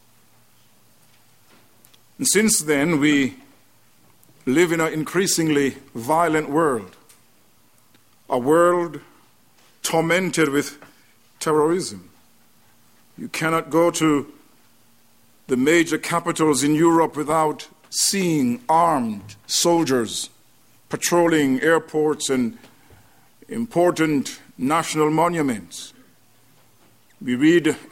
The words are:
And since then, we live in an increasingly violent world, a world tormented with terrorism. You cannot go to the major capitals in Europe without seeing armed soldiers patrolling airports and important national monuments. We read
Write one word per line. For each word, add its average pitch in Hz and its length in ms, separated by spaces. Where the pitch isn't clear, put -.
And 131 100
since 214 320
then, 147 400
we 143 360
live 160 240
in 165 100
an 160 120
increasingly 156 840
violent 156 560
world, 135 460
a 127 120
world 165 600
tormented 165 680
with 143 300
terrorism. 151 680
You - 100
cannot 160 420
go 165 220
to 156 420
the 131 120
major 156 420
capitals 160 640
in 151 100
Europe 165 420
without 156 520
seeing 151 760
armed 131 680
soldiers 131 840
patrolling 151 720
airports 156 680
and 123 260
important 156 920
national 156 540
monuments. 156 840
We 123 140
read 156 400